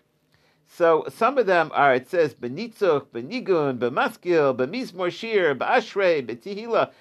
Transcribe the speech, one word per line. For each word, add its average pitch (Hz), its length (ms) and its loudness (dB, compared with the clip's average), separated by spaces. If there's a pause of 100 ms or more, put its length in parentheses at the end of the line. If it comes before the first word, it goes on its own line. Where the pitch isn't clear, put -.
(680)
So 165 420 2
some 247 280 -2
of 226 100 2
them 170 260 2
are, 135 220 4
it 127 140 -4
says, 165 260 0
"Benitzach, 160 720 -2
benigun, 151 720 -2
bemaskil, 143 760 0
bemizmor 175 560 -4
shir, 185 440 0
beashrei, 185 680 0
betihila, 196 760 -4